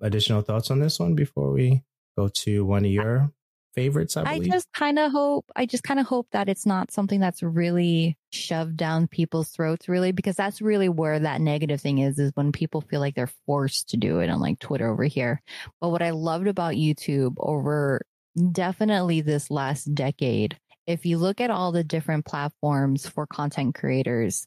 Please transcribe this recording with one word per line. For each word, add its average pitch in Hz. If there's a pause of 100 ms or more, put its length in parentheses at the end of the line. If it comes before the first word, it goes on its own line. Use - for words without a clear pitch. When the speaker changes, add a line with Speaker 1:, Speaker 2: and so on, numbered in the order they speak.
Speaker 1:
additional 107
thoughts 110
on 135
this 156
one 170
before 143
we 131 (360)
go 98
to 101
one 101
of 101
your 117 (420)
favorites, 143
I 156
Speaker 2:
I 285
Speaker 1:
believe? 180
Speaker 2:
just 359
kinda 294
hope, 285 (100)
I 254
just 247
kinda 269
hope 247
that 202
it's -
not 185
something 202
that's 180
really 170 (140)
shoved 160
down 160
people's 165
throats, 165
really, 185
because 185
that's 202
really 208
where 156
that 151
negative 147
thing 139
is, 139
is 139
when 147
people 156
feel 147
like 143
they're 127 (160)
forced 139
to -
do 87
it 85
on, 87
like, -
Twitter 131
over 113
here. 127 (400)
But 170
what 170
I 170
loved 165
about 185
YouTube 143
over 143 (500)
definitely 180
this 151
last 139 (100)
decade, 127 (300)
if 170
you 165
look 190
at 247
all 185
the 170
different 156
platforms 143
for 151
content 147
creators, 127